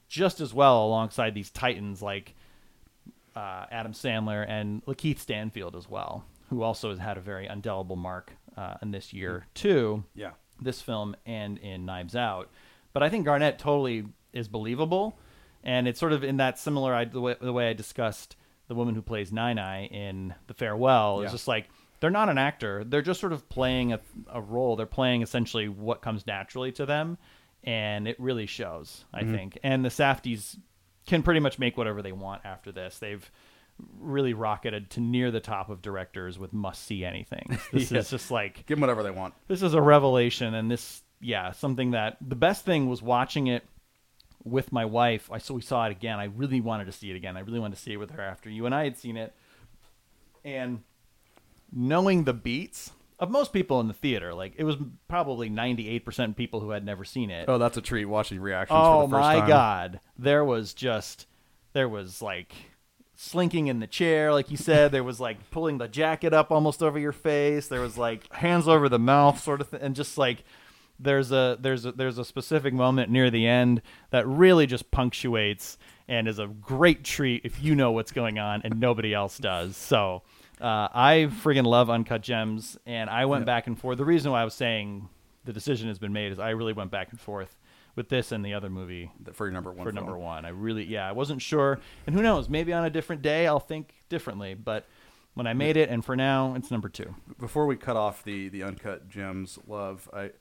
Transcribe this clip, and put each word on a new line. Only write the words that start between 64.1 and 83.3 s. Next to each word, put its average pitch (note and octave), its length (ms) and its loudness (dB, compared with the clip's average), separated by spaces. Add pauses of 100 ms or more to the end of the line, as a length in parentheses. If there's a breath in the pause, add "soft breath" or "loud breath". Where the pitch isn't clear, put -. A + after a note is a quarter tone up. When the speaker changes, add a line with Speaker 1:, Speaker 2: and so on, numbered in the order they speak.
Speaker 1:
like C#3+ 180 2
you D3 60 -6
said. D3 340 8
There C3+ 120 2
was, B2 180 -6
like, A2+ 300 -8
pulling D#3+ 260 -2
the A#2+ 100 -6
jacket D#3 460 0
up D#3 180 6
almost D#3 320 4
over D3+ 160 2
your D3 140 0
face. D3 560 2
There B2+ 120 -2
was, A#2 160 -4
like, A#2 360 -4
hands E3+ 340 4
over D3+ 220 8
the A#2+ 100 6
mouth C#3+ 420 8
sort C#3+ 200 -2
of C#3 80 -6
thing. D3 120 -8
And C3+ 140 -2
just, C#3 220 -6
like, B2+ 260 2 (560 soft breath)
there's C#3 320 2
a, B2+ 300 4
there's C3 240 0
a, B2 80 -4
there's B2+ 240 -2
a B2 80 -6
specific C#3 480 -2
moment B2+ 360 4
near B2+ 200 8
the A2+ 180 4
end B2 340 6 (280 loud breath)
that A#2+ 180 4
really E3 400 8
just B2 240 -4
punctuates A#2 880 0 (300 soft breath)
and A2+ 200 0
is G#2+ 120 -4
a G#2 80 -4
great C3 560 4
treat B2+ 420 0
if B2 180 -6
you D#3 120 4
know C3 160 6
what's A2+ 200 -2
going A2+ 260 -2
on G#2 280 -2
and A2+ 140 -2
nobody A2 340 2
else G2+ 240 0
does. F#2 400 -4
So, F#2+ 460 0 (380 soft breath)
uh, G#2+ 320 0
I D3+ 340 8 (160)
friggin' C#3 220 4
love A#2+ 240 6
Uncut A2+ 320 0
Gems, A2 640 -4
and A2+ 240 -6
I A#2 160 0
went C#3 160 2